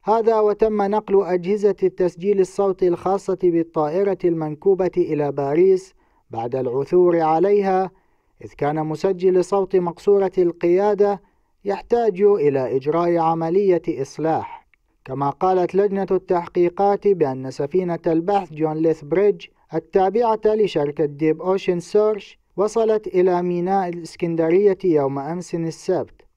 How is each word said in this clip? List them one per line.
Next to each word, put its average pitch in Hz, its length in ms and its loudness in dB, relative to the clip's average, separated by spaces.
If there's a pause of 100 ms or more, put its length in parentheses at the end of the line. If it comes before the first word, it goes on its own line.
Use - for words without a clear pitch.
هذا 220 360 2
وتم 208 420 2
نقل 196 420 2
أجهزة 185 600 0
التسجيل 185 560 0
الصوتي 190 480 0
الخاصة 185 560 -2
بالطائرة 170 800 0
المنكوبة 170 720 0
إلى 147 340 -2
باريس 160 640 0 (360)
بعد 120 260 -6
العثور 151 680 2
عليها، 190 680 2 (540)
إذ 107 120 -16
كان 151 280 -2
مسجل 180 580 0
صوت 196 320 -2
مقصورة 185 640 0
القيادة 190 840 0 (440)
يحتاج 202 560 -2
إلى 143 540 2
إجراء 170 420 0
عملية 165 720 0
إصلاح. 139 760 -6 (380)
كما 135 240 -4
قالت 185 460 -2
لجنة 196 360 0
التحقيقات 185 960 0
بأن 131 440 -2
سفينة 170 560 -4
البحث 170 460 -2
جون 156 240 -4
ليث 160 260 0
بريدج 185 420 0 (280)
التابعة 220 720 0
لشركة 165 600 0
ديب 156 360 -2
أوشن 185 380 -2
سيرش 208 600 -2 (180)
وصلت 214 500 0
إلى 180 340 2
ميناء 180 480 -2
الإسكندرية 170 960 0
يوم 139 360 2
أمس 170 360 -8
السبت 165 680 -6 (160)